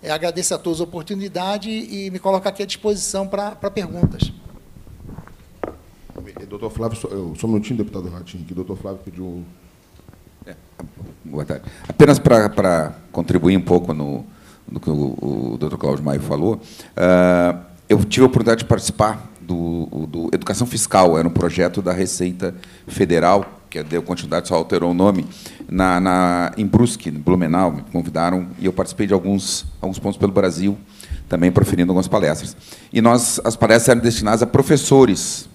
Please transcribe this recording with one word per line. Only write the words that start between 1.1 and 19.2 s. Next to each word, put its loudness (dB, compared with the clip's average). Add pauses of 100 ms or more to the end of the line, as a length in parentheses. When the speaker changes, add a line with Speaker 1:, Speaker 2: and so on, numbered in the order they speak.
Speaker 1:
e -8
me -10
coloco 0
aqui -4
à -6
disposição -4
pra, -4
pra -8
perguntas. -2 (2000)
Speaker 2:
Eh, -16
doutor -8
Flávio, -4
só, -8
eu, -8
só -4
um 0
minutinho, 0
deputado -6
Ratinho, -14
que -14
o -12
doutor -8
Flávio -12
pediu -12 (1000)
Speaker 3:
É, -20 (720)
boa -8
tarde. -8 (240)
Apenas 4
pra, 4
pra 0 (160)
contribuir 2
um 2
pouco 2
no, -6 (460)
no -10
que -4
o, -2 (380)
o -8
doutor -4
Cláudio -2
Maio -2
falou, -2 (360)
ah, 4 (280)
eu 6
tive 4
a 10
oportunidade 4
de -8
participar 0 (120)